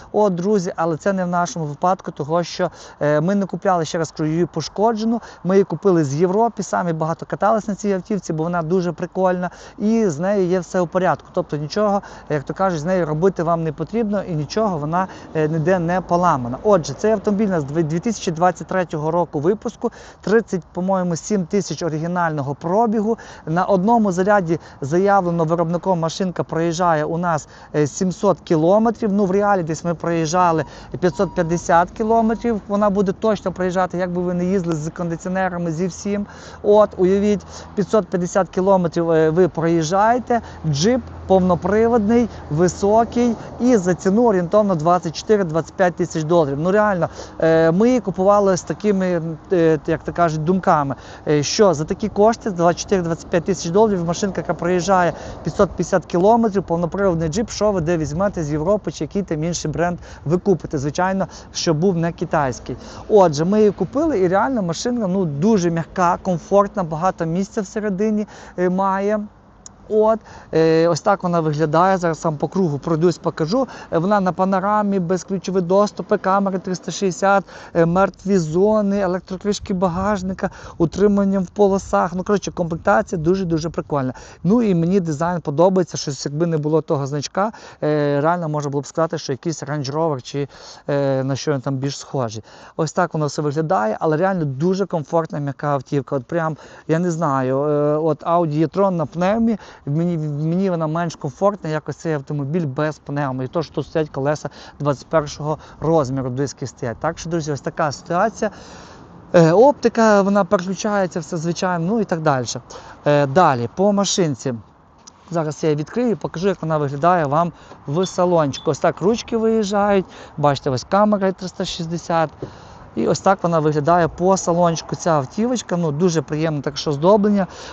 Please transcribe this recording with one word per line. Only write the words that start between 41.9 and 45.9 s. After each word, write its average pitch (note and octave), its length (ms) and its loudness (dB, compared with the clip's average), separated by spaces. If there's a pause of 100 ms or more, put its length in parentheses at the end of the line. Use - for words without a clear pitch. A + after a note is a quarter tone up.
високий, G#3+ 840 2 (240)
і A#3+ 180 4
за F3+ 160 2
ціну G3 320 2
орієнтовно G3 500 2
двадцять E3+ 400 0
чотири, G#3 280 2
двадцять D#3 300 -2
п'ять F3+ 220 2